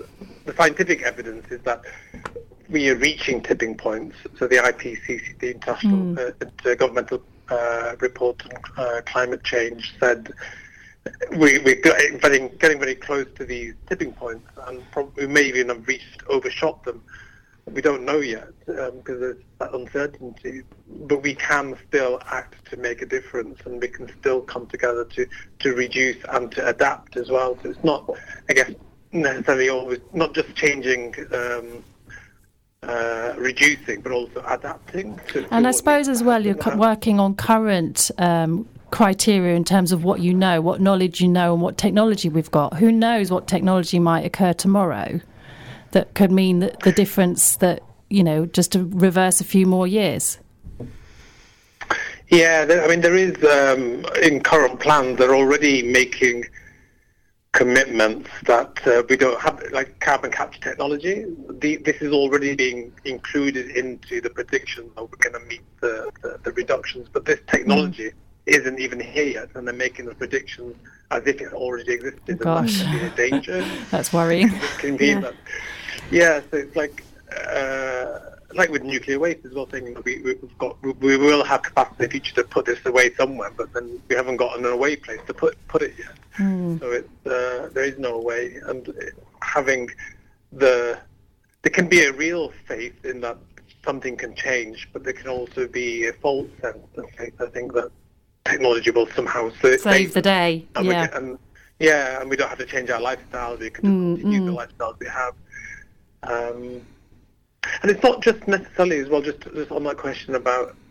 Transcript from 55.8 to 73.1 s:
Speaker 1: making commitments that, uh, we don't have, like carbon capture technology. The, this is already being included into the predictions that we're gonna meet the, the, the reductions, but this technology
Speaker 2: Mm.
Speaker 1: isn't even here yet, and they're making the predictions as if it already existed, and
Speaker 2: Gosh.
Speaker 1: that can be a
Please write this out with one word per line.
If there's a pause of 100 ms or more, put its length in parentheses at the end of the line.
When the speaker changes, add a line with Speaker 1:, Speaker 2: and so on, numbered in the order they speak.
Speaker 1:
making (1080)
commitments (160)
that,
uh,
we
don't
have,
like
carbon
capture
technology. (240)
The,
this
is
already
being (140)
included
into
the
predictions
that
we're
gonna
meet (200)
the, (100)
the,
the
reductions,
but
this
technology
Speaker 2:
Mm. (320)
Speaker 1:
isn't
even
here
yet,
and
they're
making
the
predictions (340)
as
if
it
already
existed,
and
Speaker 2:
Gosh.
Speaker 1:
that
can
be
a